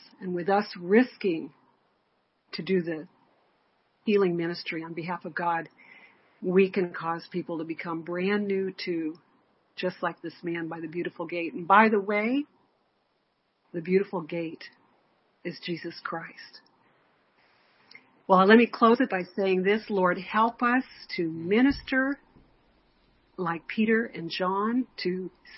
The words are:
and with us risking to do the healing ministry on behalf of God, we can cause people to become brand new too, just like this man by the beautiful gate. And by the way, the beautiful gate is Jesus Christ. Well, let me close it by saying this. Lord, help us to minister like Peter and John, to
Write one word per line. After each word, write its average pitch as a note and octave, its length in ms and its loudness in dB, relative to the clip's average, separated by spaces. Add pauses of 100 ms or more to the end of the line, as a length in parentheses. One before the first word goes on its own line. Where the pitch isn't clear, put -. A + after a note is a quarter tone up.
(200)
and F#3 160 -6
with F3 140 -4
us G3+ 160 2 (140)
risking F#3 720 2 (1000)
to - 80 -10
do F3+ 200 0
the D#3+ 260 -6 (960)
healing G3 320 4
ministry E3+ 480 -6
on E3 100 -12
behalf E3+ 320 -8
of E3 80 -12
God, E3+ 360 -2 (720)
we F#3 280 4
can F3+ 240 -2
cause E3 380 -6
people E3+ 260 -6
to D#3+ 60 -4
become E3 380 -8
brand F#3 460 -2
new F#3+ 260 -2 (100)
too, E3 340 -4 (600)
just F3+ 240 -4
like E3+ 200 -6
this E3 220 -12
man E3+ 240 -4
by E3 120 -10
the E3 80 -10
beautiful E3+ 380 -8
gate. E3+ 280 -6
And F3+ 140 -10
by G#3+ 220 8
the G#3 100 2
way, G#3+ 460 -2 (1300)
the F3 80 -6
beautiful F#3 400 0
gate E3 440 -8 (800)
is F3+ 220 -10
Jesus E3+ 380 -8
Christ. - 580 -12 (1700)
Well, F#3+ 180 6
let A3 120 10
me A#3 100 6
close A#3 320 4
it B3+ 100 0
by F#3 140 -4 (140)
saying F#3+ 260 2
this. G#3 260 2
Lord, F#3 280 2
help G#3+ 440 -2
us B3 220 2 (320)
to E3+ 140 -2
minister B3+ 880 0 (1160)
like E3+ 300 -4
Peter A3 380 0
and E3+ 240 -10
John, G3+ 580 -2 (160)
to F3+ 260 -4 (280)